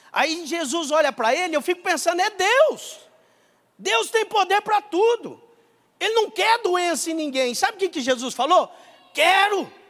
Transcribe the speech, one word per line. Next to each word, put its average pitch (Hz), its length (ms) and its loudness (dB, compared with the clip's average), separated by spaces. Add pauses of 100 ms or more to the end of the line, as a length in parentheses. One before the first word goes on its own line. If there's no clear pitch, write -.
Aí 320 360 -2
Jesus 311 440 -6
olha 294 220 2
pra 240 240 0
ele, 349 180 -2
eu 294 80 0
fico 349 200 -4
pensando, 349 400 -2
"é 427 80 2
Deus." 427 720 0 (720)
Deus 440 320 -2
tem 440 160 0
poder 415 360 0
pra 415 200 0
tudo. 415 600 -2 (580)
Ele 415 140 -2
não 440 160 2
quer 440 320 2
doença 349 500 0
em - 20 -2
ninguém. 262 400 -2
Sabe 415 200 0
o 392 40 -16
que 370 120 -2
que 302 120 -6
Jesus 247 320 -2
falou? 302 380 2 (420)
"Quero 381 580 2 (180)